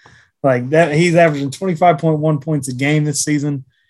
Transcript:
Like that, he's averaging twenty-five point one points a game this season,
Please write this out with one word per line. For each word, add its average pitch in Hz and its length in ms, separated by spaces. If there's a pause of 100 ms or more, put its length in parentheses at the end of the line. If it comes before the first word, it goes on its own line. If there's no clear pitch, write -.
(420)
Like 127 280
that, 156 240
he's 165 220
averaging 143 360
twenty-five 175 460
point 160 220
one 156 200
points 147 300
a 127 40
game 147 300
this 147 200
season, 143 420 (240)